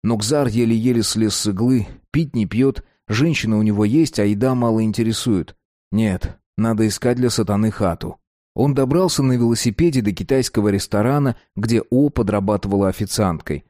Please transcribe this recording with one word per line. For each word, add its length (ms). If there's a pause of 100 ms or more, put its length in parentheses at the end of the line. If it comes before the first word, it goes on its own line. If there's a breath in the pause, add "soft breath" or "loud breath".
Нокзар 440
еле-еле 560
слез 320
с 120
иглы, 400 (240)
пить 240
не 100
пьёт, 380 (240 soft breath)
женщина 500
у 40
него 240
есть, 340
а 60
еда 300
мало 280
интересует. 720 (340)
Нет, 480 (200)
надо 280
искать 300
для 140
сатаны 420
хату. 460 (380)
Он 180
добрался 500
на 140
велосипеде 640
до 100
китайского 560
ресторана, 720 (180 soft breath)
где 340
О 200
подрабатывала 800
официанткой. 800